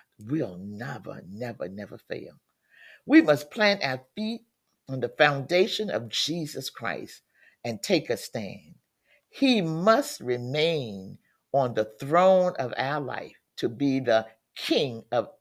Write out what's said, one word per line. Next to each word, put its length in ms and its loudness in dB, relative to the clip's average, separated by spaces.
will 380 -4
never, 720 -12
never, 400 -10
never 300 -12
fail. 420 -12
We 160 8
must 260 2
plant 340 2
our 200 -4
feet 280 -6
on 120 -6
the 100 -2
foundation 800 2
of 200 -4
Jesus 600 -6
Christ 540 -10
and 180 -6
take 300 2
a 60 0
stand. 580 -10
He 320 2
must 600 2
remain 960 -2
on 220 2
the 120 0
throne 600 4
of 180 -2
our 240 -2
life 340 -8
to 100 -2
be 320 0
the 280 4
king 560 -2
of 300 0